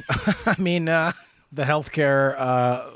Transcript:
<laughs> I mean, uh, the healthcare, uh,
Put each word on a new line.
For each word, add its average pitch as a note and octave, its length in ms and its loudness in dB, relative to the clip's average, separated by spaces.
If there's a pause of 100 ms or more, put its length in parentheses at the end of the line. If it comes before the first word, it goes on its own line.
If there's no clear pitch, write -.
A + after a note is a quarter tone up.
<laughs> - 420 -2
I G3+ 120 2
mean, F3 300 0
uh, E3 240 0 (380)
the C#3+ 140 -4
healthcare, C#3 720 2
uh, B2 440 0 (140)